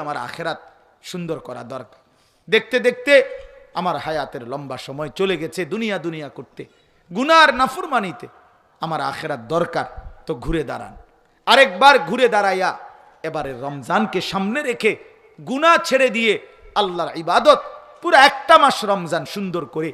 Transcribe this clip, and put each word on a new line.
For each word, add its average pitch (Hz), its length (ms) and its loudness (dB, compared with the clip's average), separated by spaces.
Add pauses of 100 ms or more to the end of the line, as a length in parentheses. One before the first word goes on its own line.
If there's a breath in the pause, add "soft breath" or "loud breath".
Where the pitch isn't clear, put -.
আমার 147 140 -8 (100)
আখেরাত 160 320 -8 (500)
সুন্দর 165 280 -8 (100)
করা 123 140 -12 (120)
দরকার। - 260 -16 (480)
দেখতে 220 320 0
দেখতে 247 340 2 (640)
আমার 180 240 -2
হায়াতের 147 480 -6
লম্বা 135 260 -10 (100)
সময় 139 320 -10
চলে 190 220 0
গেছে 160 200 -8 (120)
দুনিয়া 220 320 -4
দুনিয়া 156 320 -10
করতে, - 260 -18 (480)
গুনার 302 380 4 (100)
নাফরমানিতে। 262 680 -4 (540)
আমার 160 200 -4 (100)
আখেরাত 147 300 -8 (120)
দরকার, 165 320 -2 (400)
তো 165 60 -8 (140)
ঘুরে 160 240 -2
দাঁড়ান, 113 240 -12 (540)
আরেকবার 269 480 6 (140)
ঘুরে 240 260 2
দাঁড়াইয়া 190 340 0 (580)
এবারে 147 240 -6 (140)
রমজানকে 165 540 -2 (120)
সামনে 196 280 -2 (100)
রেখে 220 220 0 (480)
গুনাহ 277 360 2 (120)
ছেড়ে 262 200 2 (100)
দিয়ে 226 160 2 (480)
আল্লাহর 175 300 -4 (120)
ইবাদত, 233 360 6 (420)
পুরো 339 160 4 (120)
একটা - 340 4
মাস 269 140 4 (140)
রমজান 170 320 -2 (120)
সুন্দর 180 280 -6 (120)
করে 160 180 -4